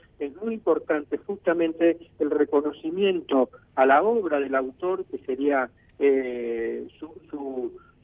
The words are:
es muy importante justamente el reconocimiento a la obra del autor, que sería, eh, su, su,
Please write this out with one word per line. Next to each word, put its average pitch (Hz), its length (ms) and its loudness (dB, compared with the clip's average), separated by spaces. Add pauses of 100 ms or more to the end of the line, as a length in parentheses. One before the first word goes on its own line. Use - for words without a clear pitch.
(200)
es 143 200 -8
muy 226 140 -4
importante 156 640 -2
justamente 170 760 0 (240)
el 147 100 0
reconocimiento 151 1200 0 (240)
a 135 100 4
la 139 180 6
obra 196 360 0
del 135 160 -2
autor, 175 520 -2
que - 120 -10
sería, 135 520 -2 (280)
eh, 120 880 0 (140)
su, 151 120 -14 (160)
su, 127 440 -6 (320)